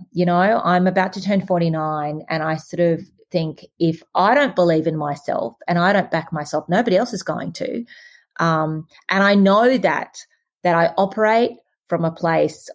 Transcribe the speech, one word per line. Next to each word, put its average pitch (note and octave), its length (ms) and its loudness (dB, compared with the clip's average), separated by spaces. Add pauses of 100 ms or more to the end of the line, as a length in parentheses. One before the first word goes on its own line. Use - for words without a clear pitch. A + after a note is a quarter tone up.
(120)
You F3 140 0
know, F3+ 380 2
I'm F3+ 240 2
about F#3+ 260 0
to F#3+ 80 -10
turn F#3+ 240 0
forty-nine, D#3 840 -2
and D#3 140 -2
I D#3+ 140 -2
sort E3 240 -6
of E3 200 2 (300)
think, D#3+ 340 -4 (140)
if E3 240 0 (100)
I G3 220 4
don't C#4+ 200 2
believe E3 320 2
in D#3+ 100 -2
myself D3 580 -6 (120)
and F3 120 0
I F#3 140 2
don't F#3+ 180 0
back D#3+ 200 -4
myself, D#3 380 -6
nobody G3 280 2
else B3 160 -2
is F#3+ 100 -8
going E3 300 -6
to. - 300 -6 (560)
Um, D#3 480 -2 (220)
and G3 140 0
I G3+ 120 4
know G#3 420 4
that, D#3 400 -2 (460)
that F3 120 2
I E3 220 2
operate G#3+ 540 2 (360)
from E3 180 -2
a D#3+ 60 0
place D#3+ 640 -2